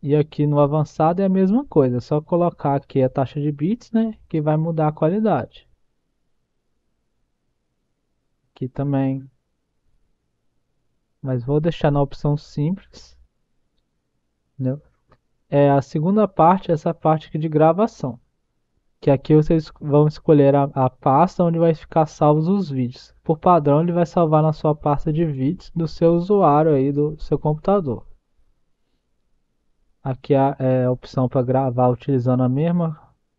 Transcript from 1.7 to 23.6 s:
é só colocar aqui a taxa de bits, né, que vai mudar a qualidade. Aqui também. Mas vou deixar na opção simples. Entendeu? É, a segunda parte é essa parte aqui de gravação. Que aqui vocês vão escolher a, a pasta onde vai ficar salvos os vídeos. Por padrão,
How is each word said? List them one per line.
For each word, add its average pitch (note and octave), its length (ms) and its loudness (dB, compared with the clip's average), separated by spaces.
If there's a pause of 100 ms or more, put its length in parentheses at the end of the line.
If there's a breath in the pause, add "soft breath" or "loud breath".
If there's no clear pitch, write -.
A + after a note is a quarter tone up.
é A#2+ 40 -6
só D3+ 180 -4
colocar E3+ 560 -2
aqui C#3 260 -4
a C3 80 0
taxa C#3 300 -6
de D3 100 -4
bits, D3+ 440 -6
né, A3 240 -2 (100)
que D#3+ 140 -4
vai D3+ 160 0
mudar D#3+ 320 -2
a - 20 -8
qualidade. E3+ 760 -2 (3000)
Aqui C3 140 -10
também. C3+ 580 -4 (2000)
Mas B2+ 240 -6
vou D3 160 -2
deixar D#3 280 -2
na C#3+ 120 0
opção D3 340 -2
simples. - 840 -8 (1400)
Entendeu? C3 260 -8 (720)
É, C#3+ 160 4
a C#3 120 2
segunda G3 480 -2
parte F3 420 2
é - 20 2
essa D#3+ 200 -4
parte D#3 340 0
aqui - 100 -10
de D#3 120 -4
gravação. D#3 680 0 (840)
Que C#3+ 100 2
aqui C#3 240 2
vocês D#3 340 2 (120)
vão D3 260 2
escolher C#3+ 480 4
a, C#3+ 80 2 (100)
a C3 160 0
pasta D#3 540 0
onde E3+ 160 0
vai E3 160 2
ficar D#3+ 300 -2
salvos D#3 420 0
os F#3+ 220 -2
vídeos. B2+ 520 -8
Por D#3+ 160 -4
padrão, D3+ 440 2